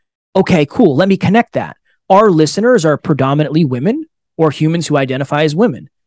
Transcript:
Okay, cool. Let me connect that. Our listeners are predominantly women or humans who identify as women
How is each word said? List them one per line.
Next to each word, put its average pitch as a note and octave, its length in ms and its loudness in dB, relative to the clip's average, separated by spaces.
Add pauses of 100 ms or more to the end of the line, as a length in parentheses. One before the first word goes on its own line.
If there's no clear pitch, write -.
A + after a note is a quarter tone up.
(360)
Okay, F3 300 2
cool. E3 300 2
Let F#3 140 2
me F#3+ 80 0
connect G3 360 0
that. G2+ 220 -8 (340)
Our G3+ 200 4
listeners F3+ 560 2
are D3 120 2
predominantly D3 680 0
women E3 400 -4 (320)
or D#3+ 140 2
humans D#3+ 360 -4
who D3 80 -2
identify C#3 480 -2
as D3+ 120 -2
women E3 340 -4 (180)